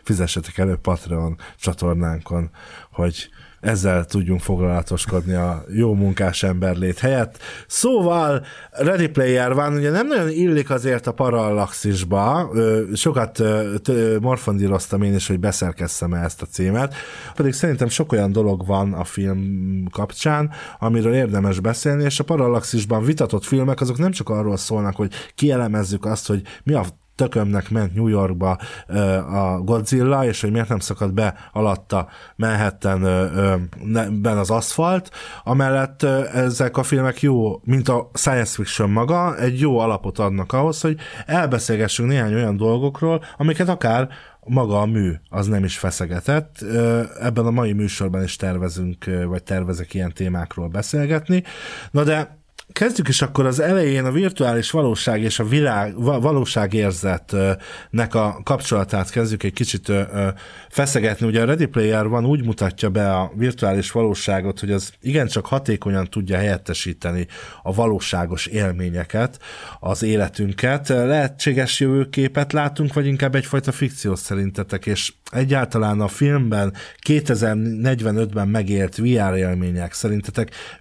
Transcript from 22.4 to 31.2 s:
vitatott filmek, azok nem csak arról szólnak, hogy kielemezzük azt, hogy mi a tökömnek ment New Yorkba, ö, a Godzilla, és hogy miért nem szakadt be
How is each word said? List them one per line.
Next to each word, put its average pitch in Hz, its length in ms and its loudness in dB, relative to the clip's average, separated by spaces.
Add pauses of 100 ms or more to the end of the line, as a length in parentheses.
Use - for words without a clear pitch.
vitatott 139 400 2
filmek, 131 360 0
azok 123 180 0
nem 180 120 2
csak - 180 -4
arról 104 280 0
szólnak, 101 400 -2
hogy 101 160 -2 (220)
kielemezzük 107 720 0
azt, 107 220 -4
hogy 101 160 0 (220)
mi 143 80 0
a 120 120 2 (320)
tökömnek 104 540 0
ment 107 240 0
New 113 120 2
Yorkba, 95 520 2 (280)
ö, 98 120 -2 (180)
a 92 440 0
Godzilla, 123 640 2
és 113 160 -2
hogy 104 100 0
miért 113 180 0
nem 110 100 0
szakadt 95 360 -2
be 107 200 0 (180)